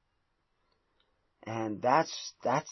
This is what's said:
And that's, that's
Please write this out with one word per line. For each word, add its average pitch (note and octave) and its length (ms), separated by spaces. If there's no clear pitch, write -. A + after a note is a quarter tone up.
And A2 380
that's, C#3 520
that's C#3 280